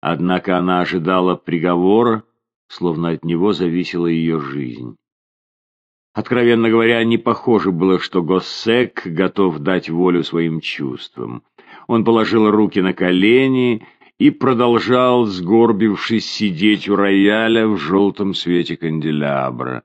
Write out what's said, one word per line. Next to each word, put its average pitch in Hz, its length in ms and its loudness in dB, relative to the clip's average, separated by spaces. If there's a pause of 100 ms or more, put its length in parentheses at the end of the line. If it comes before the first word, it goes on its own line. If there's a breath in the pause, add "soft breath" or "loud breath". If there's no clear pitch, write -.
Однако 90 560 -2
она 90 240 0
ожидала 90 540 0
приговора, 90 880 0 (440)
словно 85 420 -4
от 80 140 -6
него 85 280 0
зависела 87 540 -2
её 82 340 -2
жизнь. 64 560 -10 (1160)
Откровенно 117 560 2
говоря, 113 320 2
не 113 160 2
похоже 110 540 0
было, 90 260 2
что 90 240 -2
Госсек 110 840 -2
готов 90 540 0
дать 82 320 -2
волю 87 320 2
своим 82 380 -4
чувствам. 62 840 -10 (460 loud breath)
Он 113 160 0
положил 110 460 4
руки 104 300 2
на 92 140 0
колени 120 920 2 (320 loud breath)
и 143 120 6
продолжал, 123 960 2
сгорбившись, 104 1000 2
сидеть 98 640 -2
у 101 60 2
рояля 104 720 2
в 107 120 0
жёлтом 98 540 0
свете 87 440 -2
канделябра. 69 1080 -4